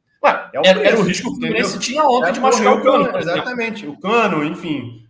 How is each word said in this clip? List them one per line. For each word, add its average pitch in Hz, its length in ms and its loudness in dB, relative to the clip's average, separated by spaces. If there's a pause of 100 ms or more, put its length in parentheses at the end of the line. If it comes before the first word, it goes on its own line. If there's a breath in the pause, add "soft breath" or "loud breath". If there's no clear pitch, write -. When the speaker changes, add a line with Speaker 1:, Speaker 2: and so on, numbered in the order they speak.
(240)
Speaker 1:
Ué, - 300 0
Speaker 2:
É 127 40 -4
o 151 80 0
Speaker 1:
era, 190 140 6
era - 0 -
o - 20 0 (140)
Speaker 2:
preço, 214 80 2
Speaker 1:
risco 190 240 -2
que - 80 -6
o - 0 -
Fluminense 226 400 -2
Speaker 2:
entendeu? 185 100 -10
Speaker 1:
tinha 277 180 -2
ontem 254 260 2
Speaker 2:
É - 20 0
Speaker 1:
de - 80 -6
machucar 262 320 2
Speaker 2:
correr - 80 2
Speaker 1:
o - 20 -4
Cano, 269 220 4
Speaker 2:
Cano, - 80 -2
Speaker 1:
por 185 80 -4
exemplo. 170 180 -2
Speaker 2:
exatamente. 226 480 -6
O 143 140 -12
Cano, 196 440 0
enfim, 143 640 -8